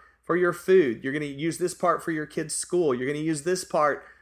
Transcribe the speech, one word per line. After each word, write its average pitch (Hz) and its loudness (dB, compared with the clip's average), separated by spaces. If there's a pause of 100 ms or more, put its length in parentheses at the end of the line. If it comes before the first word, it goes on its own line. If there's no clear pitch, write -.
(240)
for 165 0
your 175 2
food. 151 4
You're 135 -4
gonna 151 -4
use 147 -6
this 170 -2
part 170 0
for 170 -4
your 156 -4
kids' 156 -6
school. 170 0
You're 127 -4
gonna 147 -4
use 156 -2
this 180 -2
part 151 0 (180)